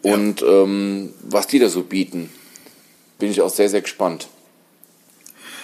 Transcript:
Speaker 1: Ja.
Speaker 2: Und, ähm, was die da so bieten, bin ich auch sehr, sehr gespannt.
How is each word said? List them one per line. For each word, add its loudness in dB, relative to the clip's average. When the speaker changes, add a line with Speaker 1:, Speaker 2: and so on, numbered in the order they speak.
Speaker 1:
Ja. 2
Speaker 2:
Und, 0
ähm, 2
was -2
die 2
da 4
so -4
bieten, -4
bin -2
ich 0
auch 2
sehr, 2
sehr 0
gespannt. -6